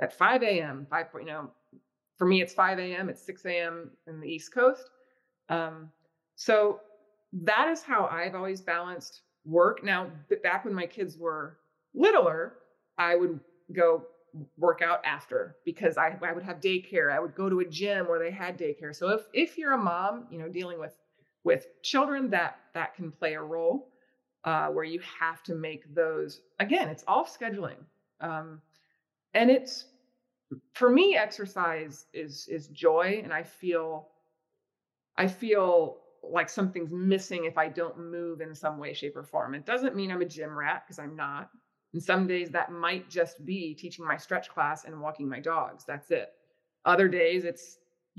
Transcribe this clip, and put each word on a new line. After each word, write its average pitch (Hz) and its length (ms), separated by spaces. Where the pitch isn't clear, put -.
at 156 120
five 240 300
A 196 180
M, 143 280
five, 165 260
you 113 100
know, 151 260
for 185 100
me, 185 140
it's 180 120
five 190 260
A 180 160
M, 185 140
it's - 120
six 185 240
A 175 140
M 170 320
in 160 120
the 151 100
East - 240
Coast. 254 360
Um, 160 420
so 208 460
that 214 360
is 320 140
how 220 240
I've 175 280
always 190 260
balanced 175 600
work. 175 380
Now, 185 280
b-, 202 140
back 185 220
when 208 80
my 180 140
kids 175 300
were 160 420
littler, 254 640
I 175 180
would 175 240
go 165 340
work 165 240
out 170 240
after 135 600
because 165 320
I, 180 240
I 170 120
would 180 100
have 180 180
daycare. 185 500
I 143 80
would 160 160
go 196 140
to 185 120
a 180 40
gym 180 420
where 170 120
they 165 120
had 180 260
daycare. 147 380
So 175 140
if, 214 140
if 320 240
you're 294 160
a 262 40
mom, 202 540
you 165 80
know, 160 100
dealing 175 300
with, 151 180
with - 240
children, 277 480
that, 170 280
that 165 220
can 165 160
play 156 240
a 156 60
role, 165 520
uh, 156 240
where 156 160
you 165 160
have 165 420
to 170 120
make 156 400
those, 156 460
again, 233 300
it's 160 180
all 330 180
scheduling. 202 520
Um, 160 400
and 233 180
it's, - 360
for 247 160
me, 349 260
exercise 185 1000
is, 151 340
is 151 220
joy. 170 540
And 175 100
I 160 100
feel, 160 640
I 185 100
feel 185 720
like 165 260
something's 185 420
missing 185 540
if 165 120
I 160 100
don't 165 300
move 170 440
in 160 140
some 151 220
way, 143 160
shape, 147 220
or - 80
form. 135 320
It 151 100
doesn't 247 300
mean 196 160
I'm 180 100
a 175 40
gym 151 320
rat, 151 300
'cause 147 120
I'm 147 160
not. 143 340
And 165 80
some 185 260
days 180 240
that 165 200
might 175 380
just 165 360
be 170 300
teaching 170 300
my 151 120
stretch - 320
class 151 360
and 156 160
walking 151 260
my 135 120
dogs. 156 460
That's 143 260
it. 135 220
Other 175 220
days 175 360
it's - 360